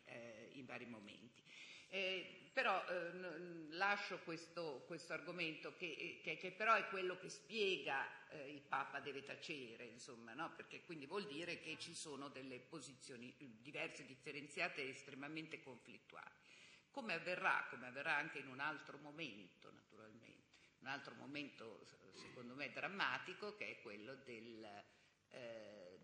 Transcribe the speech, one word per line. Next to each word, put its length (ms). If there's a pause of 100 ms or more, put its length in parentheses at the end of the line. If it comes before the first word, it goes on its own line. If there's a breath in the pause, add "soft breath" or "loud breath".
eh, 480
in 120
vari 200
momenti. 580 (460 loud breath)
Eh, 640
però, 360
eh, 260
n-, 560
n-, 80
lascio 420
questo, 680
questo 260
argomento 640
che, 80
eh, 360
che, 160
che 140
però 240
è 140
quello 280
che 120
spiega, 1000
eh, 220
il 100
Papa 380
deve 240
tacere, 600
insomma, 480
no? 220
Perché 280
quindi 220
vuol 220
dire 340
che 160
ci 160
sono 340
delle 320
posizioni, 800
eh, 240
diverse, 440
differenziate 760
e 80
estremamente 720
conflittuali. 720 (560 loud breath)
Come 220
avverrà, 560
come 180
avverrà 300
anche 220
in 80
un 120
altro 380
momento, 760
naturalmente, 840 (240 loud breath)
un 80
altro 280
momento, 680
s-, 100 (180)
secondo 420
me 160
drammatico, 840
che 140
è 120
quello 340
del, 680 (460 loud breath)
eh, 760